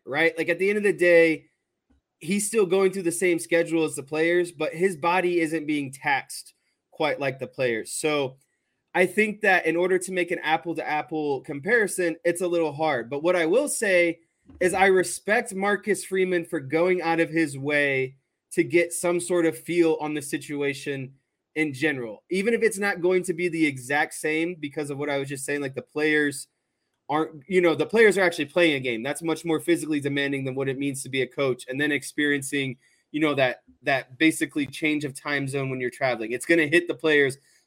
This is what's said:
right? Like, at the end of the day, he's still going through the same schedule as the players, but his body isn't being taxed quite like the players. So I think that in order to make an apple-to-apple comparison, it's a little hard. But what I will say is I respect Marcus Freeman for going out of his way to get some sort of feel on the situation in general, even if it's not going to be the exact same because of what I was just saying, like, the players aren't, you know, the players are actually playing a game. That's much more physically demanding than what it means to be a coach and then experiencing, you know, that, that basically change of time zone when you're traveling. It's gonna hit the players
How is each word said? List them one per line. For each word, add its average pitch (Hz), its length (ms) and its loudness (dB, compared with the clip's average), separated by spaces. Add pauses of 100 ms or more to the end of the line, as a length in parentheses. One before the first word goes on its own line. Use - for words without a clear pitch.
right? 160 320 0
Like, 160 120 -2
at 170 100 0
the 190 100 2
end 208 80 0
of 202 60 0
the 196 100 4
day, 165 520 6 (720)
he's 202 260 -2
still 214 220 2
going 190 240 4
through 196 100 -6
the 165 100 -2
same 170 280 0
schedule 165 460 0
as 143 100 -6
the 139 80 -10
players, 170 480 0
but 147 200 -4
his 175 240 0
body 175 440 0
isn't 160 260 -2
being 143 260 -4
taxed - 600 -4 (380)
quite 143 280 -2
like 135 200 -4
the 123 80 -8
players. 117 440 -4
So 143 460 -2 (580)
I 180 100 6
think 208 360 0
that 185 260 4
in 160 80 0
order 180 240 2
to 185 120 -6
make 180 200 -2
an - 100 -2
apple-to-apple 151 1000 -4
comparison, 175 760 -2 (100)
it's 170 160 0
a 185 60 -2
little 165 260 0
hard. 139 380 -2
But 143 100 -6
what 180 140 2
I 170 100 2
will 196 220 2
say 175 540 2 (380)
is 180 140 2
I 196 140 4
respect 196 640 2
Marcus 202 500 -2
Freeman 185 420 0
for 170 140 -4
going 160 440 0
out 165 160 0
of 160 100 2
his 151 300 -2
way 139 560 0 (380)
to 175 100 2
get 170 300 2
some 175 260 0
sort 175 260 0
of 160 100 0
feel 165 460 2
on 151 140 -6
the 147 60 -6
situation 139 920 -6 (400)
in 156 200 -2
general, 127 580 -4
even 202 240 0
if 214 80 -2
it's 208 160 0
not 202 220 -2
going 185 220 2
to 175 120 -6
be 175 140 -2
the 160 180 2
exact 135 480 -2
same 165 440 -2
because 147 300 -8
of 139 80 -8
what 143 140 -6
I 139 80 -2
was 139 100 -6
just 135 160 -8
saying, 143 160 -4
like, 135 140 -6
the 120 80 -8
players 151 640 0 (600)
aren't, 156 400 -2
you 180 140 4
know, 165 140 4
the 147 100 0
players 208 320 6
are 196 60 2
actually 165 220 0
playing 165 300 4
a 135 40 -2
game. 120 240 -4
That's 143 180 -6
much 160 240 -2
more 160 140 0
physically 151 400 0
demanding 139 440 -2
than 131 120 -6
what 135 140 -2
it 135 100 -4
means 139 240 -4
to 135 60 -12
be 131 120 -2
a 123 60 0
coach 131 400 -2
and 131 120 -6
then 147 120 0
experiencing, 139 840 -2 (340)
you 151 100 -6
know, 147 140 2
that, 131 220 2 (260)
that 131 340 -4
basically 156 480 0
change 151 400 -4
of 135 80 -8
time 139 340 -6
zone 135 220 -4
when 131 100 -6
you're 123 120 -4
traveling. 117 400 -4
It's 123 160 -6
gonna 165 180 4
hit 175 220 2
the 160 80 -6
players 143 420 2 (300)